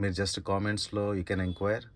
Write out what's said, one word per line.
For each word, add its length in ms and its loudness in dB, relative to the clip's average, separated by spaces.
మీరు 120 2
just 360 0
కామెంట్స్లో 640 0
you 160 0
can 160 2
inquire. 380 0